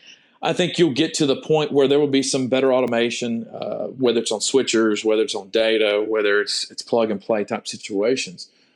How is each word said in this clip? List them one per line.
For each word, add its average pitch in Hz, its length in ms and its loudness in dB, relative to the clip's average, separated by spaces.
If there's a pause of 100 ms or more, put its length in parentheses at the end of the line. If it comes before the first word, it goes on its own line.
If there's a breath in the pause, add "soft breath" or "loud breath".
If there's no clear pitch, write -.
(420 loud breath)
I 165 120 -2
think 175 240 -2
you'll 165 160 4
get 156 220 -2
to 156 100 2
the 135 100 2
point 151 360 0
where 139 160 4
there 139 120 4
will 147 80 2
be 135 140 2
some 131 260 -2
better 131 240 2
automation, 117 760 -2
uh, - 400 -8
whether 120 320 0
it's 113 120 -4
on 104 80 -2
switchers, 113 640 0
whether 110 200 2
it's 104 120 -6
on 98 140 -10
data, 107 580 2
whether 104 340 2
it's, - 300 -6
it's - 120 -16
plug 113 280 0
and 101 80 -4
play 107 240 -2
type 104 240 -6
situations. 107 800 -4 (260 soft breath)